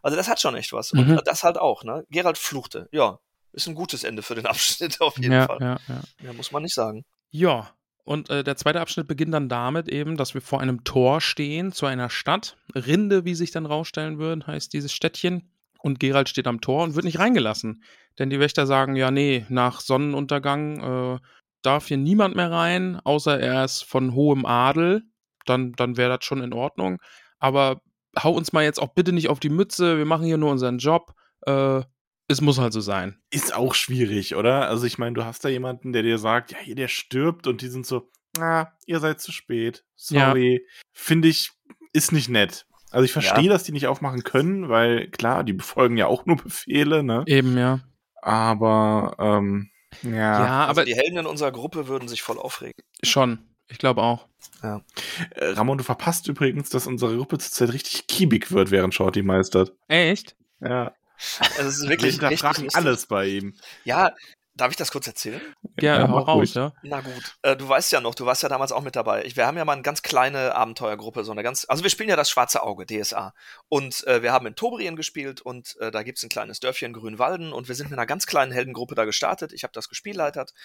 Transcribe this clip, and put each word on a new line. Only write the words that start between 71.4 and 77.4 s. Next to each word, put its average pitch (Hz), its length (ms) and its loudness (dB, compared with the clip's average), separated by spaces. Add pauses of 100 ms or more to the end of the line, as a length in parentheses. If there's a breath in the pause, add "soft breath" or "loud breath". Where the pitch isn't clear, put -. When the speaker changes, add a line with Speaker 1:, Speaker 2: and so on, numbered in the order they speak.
Speaker 1:
ganz, 123 280 -4
also 147 120 0
wir 190 60 2
spielen 220 220 -2
ja 180 60 4
das 147 120 2
Schwarze - 340 0
Auge, 92 220 -8
D 107 140 -6
S 104 160 -4
A. 101 180 -6 (380 loud breath)
Und, 139 360 -2
äh, 123 160 4
wir 120 100 2
haben 127 140 2
in 110 80 -10
Tobrien 214 420 -6
gespielt 139 440 -10
und, 123 400 -14
äh, 110 100 -6
da 107 120 -4
gibt's 123 200 -10
ein 120 60 -10
kleines 107 320 -8
Dörfchen 127 320 -4
Grünwalden 127 640 -4